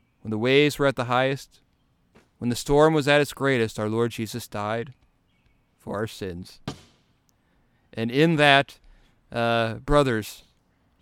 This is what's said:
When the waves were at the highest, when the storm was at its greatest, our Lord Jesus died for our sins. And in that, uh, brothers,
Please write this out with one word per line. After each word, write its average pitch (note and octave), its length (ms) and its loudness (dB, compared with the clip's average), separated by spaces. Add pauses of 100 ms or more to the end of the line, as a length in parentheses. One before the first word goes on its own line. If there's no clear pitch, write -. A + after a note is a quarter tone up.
(220)
When G#2+ 80 -10
the G#2+ 80 -4
waves C3+ 400 2
were C#3+ 80 2
at C3+ 100 0
the B2 80 -4
highest, C3 560 -4 (800)
when A#2+ 120 -4
the A2+ 60 -4
storm D3+ 380 4
was C#3+ 120 0
at D3 140 4
its C#3+ 120 -2
greatest, B2+ 460 -2
our G#2+ 100 -4
Lord A2+ 220 -2
Jesus A2+ 380 -10
died A2 460 -8 (840)
for - 180 -12
our A2 100 -4
sins. F2+ 540 -12 (1300)
And A2+ 180 -4
in D#3 260 2
that, C#3+ 420 4 (520)
uh, A#2 440 -2
brothers, B2+ 720 0 (580)